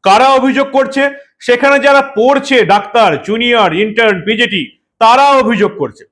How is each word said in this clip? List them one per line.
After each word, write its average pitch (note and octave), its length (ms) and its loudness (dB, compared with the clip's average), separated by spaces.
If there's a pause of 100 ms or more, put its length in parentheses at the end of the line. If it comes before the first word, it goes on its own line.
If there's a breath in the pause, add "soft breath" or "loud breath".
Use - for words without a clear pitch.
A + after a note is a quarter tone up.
কারা A3 240 4 (100)
অভিযোগ C4+ 380 -2
করছে? C4+ 260 -2 (440 loud breath)
সেখানে C#4 300 2 (100)
যারা C#4 160 4 (140)
পড়ছে, B3+ 400 0 (160)
ডাক্তার, G#3 380 0 (160)
জুনিয়র, A3+ 440 0 (140)
ইন্টার্ন, G#3+ 320 0 (100)
পিজিটি, A3 360 -4 (380)
তারা B3 260 4 (160)
অভিযোগ G#3 380 -2
করছে। - 320 -8